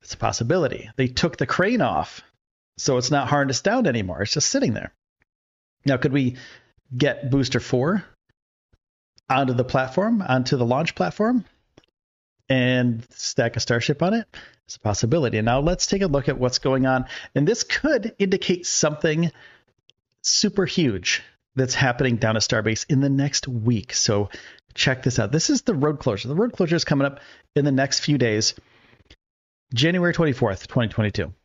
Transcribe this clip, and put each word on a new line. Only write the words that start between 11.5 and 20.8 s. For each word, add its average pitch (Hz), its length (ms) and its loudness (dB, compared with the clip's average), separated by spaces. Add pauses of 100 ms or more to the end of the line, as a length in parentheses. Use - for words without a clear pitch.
and 123 640 2
stack - 460 -2
a 117 40 -4
Starship 123 440 0
on 190 100 2
it? 226 140 -2 (380)
It's - 100 -16
a - 40 -20
possibility. 113 580 0
And 107 80 0
now 127 160 2
let's 175 260 0
take 196 160 0
a 190 40 0
look 143 220 0
at 131 80 -2
what's 123 220 0
going 131 260 2
on. 131 200 2 (280)
And 147 140 2
this 233 160 0
could 240 560 -2
indicate 185 480 0
something 156 640 0 (880)
super 196 440 0
huge 113 580 0 (320)